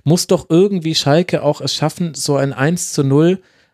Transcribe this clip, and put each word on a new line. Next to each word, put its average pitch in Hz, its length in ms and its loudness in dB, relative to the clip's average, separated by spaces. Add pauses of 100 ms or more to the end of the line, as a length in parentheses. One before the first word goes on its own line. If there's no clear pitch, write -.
muss 165 220 2
doch 170 240 0
irgendwie 170 460 2
Schalke 160 480 0
auch 143 180 -2
es 135 140 -6
schaffen, 156 400 -4
so 143 220 -2
ein 139 160 -2
eins 156 380 -2
zu 147 120 -2
null 151 360 2 (340)